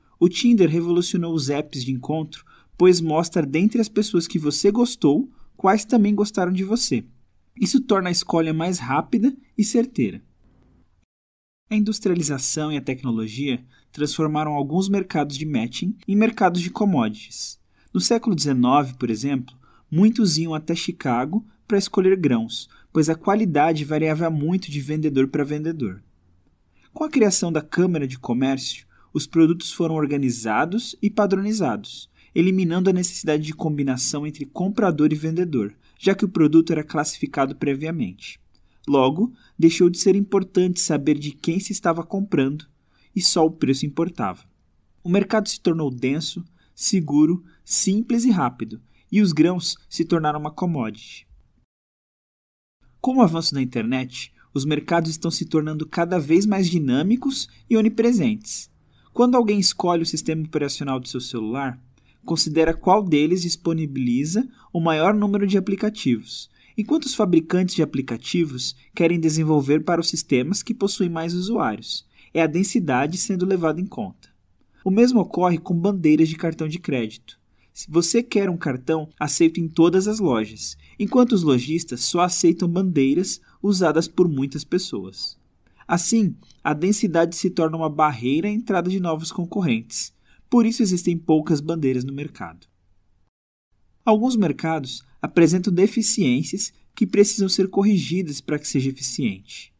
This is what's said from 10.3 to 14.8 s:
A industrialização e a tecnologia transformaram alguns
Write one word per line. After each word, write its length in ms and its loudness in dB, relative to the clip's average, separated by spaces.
A 60 -2
industrialização 960 0
e 60 -2
a 40 -6
tecnologia 840 -4
transformaram 640 -2
alguns 360 0